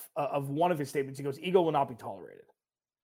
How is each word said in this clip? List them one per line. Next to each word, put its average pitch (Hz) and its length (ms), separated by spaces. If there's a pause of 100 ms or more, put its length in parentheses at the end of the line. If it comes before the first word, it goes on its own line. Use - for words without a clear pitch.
(160)
uh, 147 160
of 139 180
one 160 220
of 156 80
his 143 100
statements, 135 280
he 143 60
goes, 139 160
"Ego 180 220
will 160 100
not 143 180
be 127 60
tolerated." 95 500 (580)